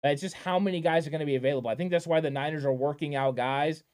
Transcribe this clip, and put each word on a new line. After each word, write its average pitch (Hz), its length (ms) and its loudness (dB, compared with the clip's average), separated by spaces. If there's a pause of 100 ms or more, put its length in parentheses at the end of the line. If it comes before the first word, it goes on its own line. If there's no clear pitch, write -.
Uh, 143 60 4
it's 143 100 0
just 185 140 -8
how 180 240 -2
many 185 240 0
guys 165 240 2
are 147 40 -6
gonna 156 140 -4
be 139 120 0
available. 127 340 0
I 110 60 0
think 175 140 -2
that's 170 160 0
why 165 140 4
the 156 100 0
Niners 143 360 -2
are 135 80 2
working 143 400 -2
out 135 220 0
guys 139 580 0